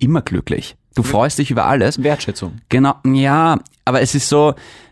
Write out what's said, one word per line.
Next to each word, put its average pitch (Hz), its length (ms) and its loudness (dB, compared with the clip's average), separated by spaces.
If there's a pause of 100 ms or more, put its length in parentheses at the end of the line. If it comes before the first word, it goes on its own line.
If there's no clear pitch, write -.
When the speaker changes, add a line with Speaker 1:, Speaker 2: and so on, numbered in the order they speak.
Speaker 1:
immer 151 220 0
glücklich. - 540 -6 (200)
Du 123 80 0
freust 127 340 0
dich 143 140 -2
über 113 140 0
alles. 131 360 0
Speaker 2:
Wertschätzung. 104 560 -4 (100)
Speaker 1:
Genau, 135 280 2 (100)
ja, 139 520 2 (260)
aber 127 160 0
es 135 160 -2
ist 131 120 -2
so, 147 260 4 (380)